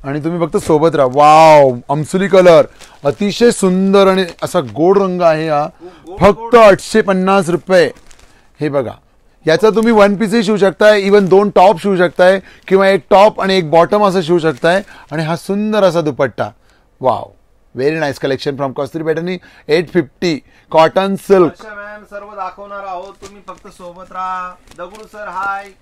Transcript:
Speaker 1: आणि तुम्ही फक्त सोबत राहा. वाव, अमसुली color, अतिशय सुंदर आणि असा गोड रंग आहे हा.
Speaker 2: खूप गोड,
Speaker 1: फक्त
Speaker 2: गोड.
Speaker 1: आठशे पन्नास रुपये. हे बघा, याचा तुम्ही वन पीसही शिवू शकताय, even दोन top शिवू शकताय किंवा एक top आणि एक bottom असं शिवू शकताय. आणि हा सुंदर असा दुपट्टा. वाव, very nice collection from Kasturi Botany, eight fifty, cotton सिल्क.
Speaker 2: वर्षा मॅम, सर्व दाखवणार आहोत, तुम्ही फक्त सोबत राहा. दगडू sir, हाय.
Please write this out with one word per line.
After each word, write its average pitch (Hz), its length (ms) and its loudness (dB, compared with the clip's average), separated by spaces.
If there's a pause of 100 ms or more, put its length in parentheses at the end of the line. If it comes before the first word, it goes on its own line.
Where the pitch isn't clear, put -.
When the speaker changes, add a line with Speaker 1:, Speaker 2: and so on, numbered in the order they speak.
Speaker 1:
आणि 139 200 -8
तुम्ही 170 220 -4
फक्त 160 100 -8
सोबत 160 400 0
राहा. 135 160 2
वाव, 147 640 6 (120)
अमसुली 156 400 -4
color, 175 380 6 (380)
अतिशय 202 460 0
सुंदर 196 560 0
आणि 190 180 0 (180)
असा 160 180 -4
गोड 151 380 0
रंग 185 220 -4
आहे 160 280 0
हा. 151 180 -4
Speaker 2:
खूप 165 440 -20
गोड, 190 100 -12
Speaker 1:
फक्त 202 180 2
Speaker 2:
गोड. 226 160 -6
Speaker 1:
आठशे 220 460 4
पन्नास 190 480 0
रुपये. 170 420 0 (720)
हे 147 80 -4
बघा, 131 240 -6 (540)
याचा 165 240 2
तुम्ही 220 220 0
वन 202 240 2
पीसही 208 280 -2
शिवू 214 120 -2
शकताय, 202 460 2
even 196 260 2
दोन 196 220 2
top 185 320 2
शिवू 196 140 -2
शकताय 180 440 2 (280)
किंवा 190 200 2
एक 196 120 0 (100)
top 208 300 4
आणि 190 180 0
एक 160 120 -4
bottom 208 340 2
असं 190 180 0
शिवू 170 160 0
शकताय. 165 440 -2 (300)
आणि 156 100 -6
हा 160 140 -6
सुंदर 208 460 -4
असा 175 180 2
दुपट्टा. 131 500 -4 (500)
वाव, 123 240 -2 (520)
very 143 200 -2
nice 147 280 -6
collection 135 320 -6
from 135 160 -8
Kasturi 147 320 -10
Botany, 165 340 -6 (300)
eight 156 240 -2
fifty, 165 480 -4 (300)
cotton 185 440 2
सिल्क. 190 280 2
Speaker 2:
वर्षा 214 320 -4
मॅम, 208 280 -18
सर्व 202 320 -18
दाखवणार 202 520 -14
आहोत, 185 280 -14 (120)
तुम्ही 202 220 -20
फक्त 185 200 -20
सोबत 180 440 -20
राहा. 185 420 -10 (240)
दगडू 202 340 -18
sir, 208 160 -16
हाय. 196 360 -8 (180)